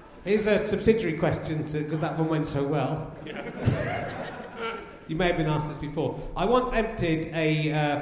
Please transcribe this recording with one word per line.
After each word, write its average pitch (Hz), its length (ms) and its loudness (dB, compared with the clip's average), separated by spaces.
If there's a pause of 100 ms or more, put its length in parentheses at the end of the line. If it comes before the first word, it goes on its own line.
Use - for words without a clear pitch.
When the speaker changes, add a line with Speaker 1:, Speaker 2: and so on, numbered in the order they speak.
(240)
Speaker 1:
Here's 202 220 2
a 208 220 4
subsidiary 180 500 4
question 156 480 0
to, 151 200 -2
'cause 151 160 -2
that 156 180 -2
one 160 100 2
went 151 160 0
so 143 220 0
well. 143 440 -2 (140)
Speaker 2:
Yeah. - 160 -10 (1700)
Speaker 1:
You 160 80 -2
may 175 140 2
have 175 80 2
been 156 100 2
asked 151 220 2
this - 80 -8
before. 151 420 -4 (180)
I 175 80 0
once 247 260 4
emptied 180 600 0
a, 156 380 2
uh, 147 300 2